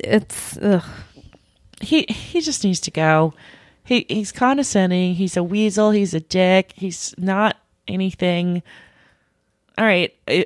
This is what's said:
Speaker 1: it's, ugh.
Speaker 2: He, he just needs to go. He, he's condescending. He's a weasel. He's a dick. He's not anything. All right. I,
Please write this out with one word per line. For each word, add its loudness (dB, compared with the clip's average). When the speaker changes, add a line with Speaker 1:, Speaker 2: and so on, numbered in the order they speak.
Speaker 1:
it's, -2
ugh. 2
Speaker 2:
He, 0
he -4
just -4
needs 0
to -8
go. 2
He, 0
he's -4
condescending. 0
He's -2
a 0
weasel. 2
He's 2
a -2
dick. 2
He's -10
not 0
anything. -2
All 2
right. 2
I, 2